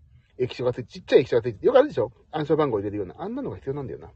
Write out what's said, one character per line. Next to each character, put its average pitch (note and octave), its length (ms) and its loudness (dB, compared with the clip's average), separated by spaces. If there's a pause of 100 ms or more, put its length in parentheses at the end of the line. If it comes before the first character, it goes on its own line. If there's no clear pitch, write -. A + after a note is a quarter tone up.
(380)
液 B2+ 180 -4
晶 B2 100 -4
が B2 80 0
つ - 80 -10
い - 20 -8
て、 - 80 -18
ち F#3 80 -16
っ - 60 -20
ち - 80 -2
ゃ - 20 10
い F#3 60 10
液 C3 80 -2
晶 B2+ 80 2
が A#2 60 2
つ B2 60 -2
い A2 60 -8
て、 D3 100 -2
よ A3+ 60 4
く C4+ 80 8
あ - 20 8
る D4+ 60 4
で G3+ 60 -8
し C3 60 -4
ょ？ G#2+ 120 0 (200)
暗 D#3 140 -4
証 D#3+ 120 2
番 D3+ 120 2
号 A2 100 -2
入 G2 40 -6
れ G2+ 80 -4
る G#2 60 -8
よ G2+ 60 -4
う F2+ 40 -10
な。 F2+ 120 -16
あ E3+ 80 -8
ん A3+ 60 -8
な C#4 80 -8
の G#3 80 -8
が G#2 80 -10
必 - 120 -12
要 C3+ 60 -4
な D3 60 -8
ん B2+ 60 -10
だ D#2 60 -10
よ - 60 -12
な。 D2 160 -18